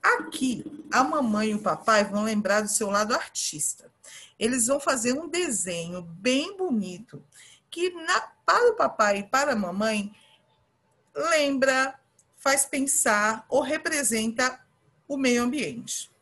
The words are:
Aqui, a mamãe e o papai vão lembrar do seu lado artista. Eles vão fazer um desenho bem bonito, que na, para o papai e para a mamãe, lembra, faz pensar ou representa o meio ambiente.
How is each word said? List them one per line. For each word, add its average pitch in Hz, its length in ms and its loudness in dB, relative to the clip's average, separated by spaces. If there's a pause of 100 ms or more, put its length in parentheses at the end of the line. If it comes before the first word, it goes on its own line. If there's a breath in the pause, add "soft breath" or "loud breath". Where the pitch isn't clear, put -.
Aqui, - 880 -2
a 240 120 4
mamãe 226 480 0
e 214 40 -2
o 214 60 -4
papai 202 420 2
vão 208 200 -2
lembrar 208 380 0
do 208 60 -4
seu 208 220 -2
lado 214 240 0
artista. - 800 -6 (460 loud breath)
Eles 233 300 0
vão 285 120 2
fazer 247 340 0
um 311 160 -4
desenho 180 720 -4
bem 254 560 -2
bonito, 214 680 -4 (460 loud breath)
que 359 220 -2
na, 349 420 -2 (120)
para 466 260 6
o 440 40 -2
papai 208 440 2
e 202 40 -6
para 269 300 0
a - 20 2
mamãe, 208 580 -2 (1040 soft breath)
lembra, 277 840 2 (380)
faz 277 280 2
pensar 226 800 0
ou 269 140 2
representa 254 1000 -2 (480)
o 285 100 -6
meio 240 260 4
ambiente. 247 680 -6 (100)